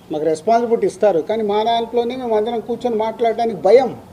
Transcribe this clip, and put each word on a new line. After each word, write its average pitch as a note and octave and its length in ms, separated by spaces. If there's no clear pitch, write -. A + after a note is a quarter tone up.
మాకు D#3 140
రెస్పాన్సిబిలిటీ A3 640
ఇస్తారు, G#3 320
కానీ A3 240
మా G#3 200
దాంట్లోనే A#3 520
మేమందరం A#3 440
కూర్చొని A#3 360
మాట్లాడడానికి A3 680
భయం G3+ 360